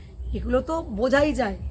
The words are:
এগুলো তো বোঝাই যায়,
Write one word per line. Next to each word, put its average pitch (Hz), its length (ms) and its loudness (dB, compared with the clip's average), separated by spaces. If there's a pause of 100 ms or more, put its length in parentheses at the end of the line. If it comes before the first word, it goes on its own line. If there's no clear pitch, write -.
(320)
এগুলো 240 280 2
তো 320 220 -2
বোঝাই 262 500 2
যায়, 220 240 0 (140)